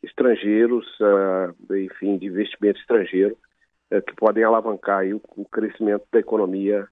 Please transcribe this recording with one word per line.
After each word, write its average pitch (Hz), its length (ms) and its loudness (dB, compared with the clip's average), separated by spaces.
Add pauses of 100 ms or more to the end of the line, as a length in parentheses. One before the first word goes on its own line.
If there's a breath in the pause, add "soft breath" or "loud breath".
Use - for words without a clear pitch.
estrangeiros, 113 840 0 (140)
ah, 95 520 2 (180)
enfim, 98 480 -4
de 95 80 -8
investimento 101 520 -2
estrangeiro, 101 580 0 (540)
eh, 104 100 0
que - 140 -14
podem 110 300 2
alavancar 110 560 0
aí 95 120 -2
o, 107 80 -6 (160)
o 101 80 -10
crescimento 107 680 -4
da 117 80 6
economia 101 720 -2